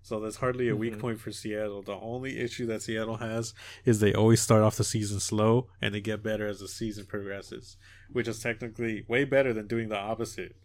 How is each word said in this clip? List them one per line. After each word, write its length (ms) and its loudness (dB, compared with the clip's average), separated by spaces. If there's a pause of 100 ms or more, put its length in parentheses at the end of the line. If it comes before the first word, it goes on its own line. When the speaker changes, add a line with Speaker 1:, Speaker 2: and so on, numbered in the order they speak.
Speaker 1:
So 180 -6
there's 160 -6
hardly 320 0
a 80 2
weak 160 -2
Speaker 2:
Mm-hmm. 80 -12
Speaker 1:
point 200 -4
for 120 -10
Seattle. 500 -6
The 140 -8
only 420 -8
issue 280 -4
that 140 -4
Seattle 360 -4
has 380 -6 (300)
is 140 6
they 160 6
always 260 8
start 220 6
off 140 6
the 80 0
season 340 -2
slow 480 2 (160)
and 100 0
they 80 -4
get 220 -4
better 240 -4
as 140 -8
the 80 -14
season 380 -8
progresses, 720 -10 (360)
which 160 -2
is 100 -6
technically 680 -6
way 160 2
better 280 4
than 140 -4
doing 220 -2
the 100 -2
opposite. 560 -6 (100)